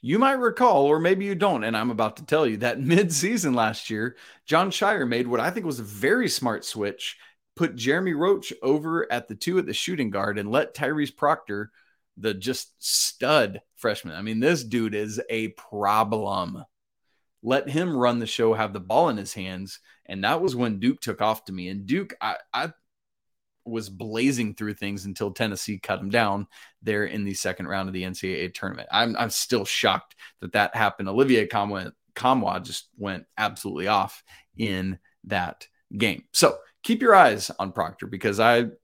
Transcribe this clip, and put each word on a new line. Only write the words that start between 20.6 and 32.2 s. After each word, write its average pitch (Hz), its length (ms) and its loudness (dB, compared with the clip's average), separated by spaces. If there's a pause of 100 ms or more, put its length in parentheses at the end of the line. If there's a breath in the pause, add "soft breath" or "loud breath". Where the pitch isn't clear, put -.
Duke 123 200 2
took - 220 -4
off 110 240 0
to 95 80 -10
me. 90 160 -8
And 98 160 -8
Duke, 170 340 -2
I, 107 180 -4 (160)
I 151 200 -4 (920)
was 113 240 -6
blazing 110 640 0
through 104 200 -6
things 101 320 -6
until 101 260 -4
Tennessee 104 480 -4
cut 95 200 -4
him 95 100 -6
down 101 380 0 (340 loud breath)
there 107 240 0
in 104 180 -6
the 98 100 -4
second 92 340 -6
round 95 200 -4
of 92 60 -8
the 92 100 -4
N 92 100 -6
C 95 200 -6
A 85 120 -4
A 90 40 -8
tournament. - 420 -10
I'm, 113 260 2
I'm 117 120 0
still - 340 0
shocked - 520 0 (260 loud breath)
that 92 100 -10
that 104 240 2
happened. 101 320 0
Olivier 117 400 4
Nkamhoua, 101 440 -2 (220)
Nkamhoua 107 520 2